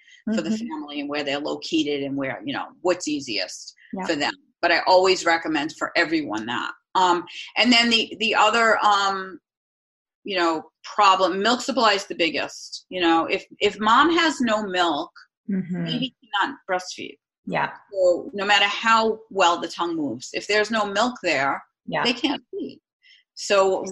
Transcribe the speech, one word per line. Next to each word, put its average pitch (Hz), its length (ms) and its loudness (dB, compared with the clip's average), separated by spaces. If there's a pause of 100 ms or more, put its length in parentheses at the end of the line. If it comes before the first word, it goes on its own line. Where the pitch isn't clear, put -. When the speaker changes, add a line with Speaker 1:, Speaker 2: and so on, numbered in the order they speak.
(360)
Speaker 1:
for 220 60 0
the 233 80 -4
Speaker 2:
Mm-hmm. 220 180 -4
Speaker 1:
family 147 340 -10
and 143 80 -6
where 147 140 -4
they're 139 160 -4
located 147 640 -2
and 139 120 -6
where, 131 300 -4
you 139 80 -6
know, 92 140 -8 (140)
what's 175 260 -2
easiest 123 640 -6 (200)
Speaker 2:
Yeah. 190 120 -8
Speaker 1:
for 170 100 -2
them. 143 180 -2 (280)
But 170 100 2
I 165 160 2
always 185 380 4
recommend 160 540 0
for - 160 -4
everyone 151 520 -2
that. 120 240 -4 (240)
Um, 175 300 2 (320)
and 226 140 4
then 233 180 6
the, 226 300 0
the 214 160 0
other, 220 480 4
um, 196 560 0 (840)
you 196 140 -6
know, 165 260 0 (200)
problem, 190 580 2
milk 240 200 2
supply 226 320 2
is 202 120 -2
the 175 100 -10
biggest. 151 760 -4
You 185 120 -8
know, 165 240 2
if, 185 200 -4 (140)
if 202 200 0
mom 254 360 4
has 330 260 0
no 214 260 0
milk, 175 440 0 (360)
Speaker 2:
Mm-hmm. 180 380 -4
Speaker 1:
baby 247 300 -4 (260)
cannot 156 160 -4 (100)
breastfeed. - 520 -6 (260)
Speaker 2:
Yeah. - 240 -2 (240)
Speaker 1:
So 180 400 0
no 196 120 -4
matter 202 200 4
how 220 540 2 (100)
well 175 300 4
the 165 80 -6
tongue 170 280 -4
moves, 143 380 -6
if - 140 -6
there's 208 240 2
no 214 160 0
milk 214 340 0
there, 147 420 0 (220)
Speaker 2:
Yeah. 156 180 -2
Speaker 1:
they 247 100 2
can't 277 360 -4
feed. 381 320 -10 (540)
So 190 560 2